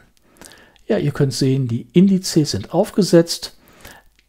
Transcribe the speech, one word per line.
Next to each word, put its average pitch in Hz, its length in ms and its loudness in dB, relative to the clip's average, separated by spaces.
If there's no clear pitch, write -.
Ja, 214 120 -2
ihr 147 140 -2
könnt 139 200 -2
sehen, 135 360 -2
die - 260 -8
Indizes 180 560 2
sind - 240 -8
aufgesetzt. 170 840 0